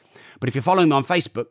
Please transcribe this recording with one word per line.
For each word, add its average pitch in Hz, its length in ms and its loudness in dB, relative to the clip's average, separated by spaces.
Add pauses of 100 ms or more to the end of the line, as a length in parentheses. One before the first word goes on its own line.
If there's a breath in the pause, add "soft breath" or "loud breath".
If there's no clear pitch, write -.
(400 soft breath)
But 123 80 -4
if 120 80 -4
you're 131 60 -4
following 180 260 4
me 143 80 4
on 139 80 0
Facebook, 160 460 -4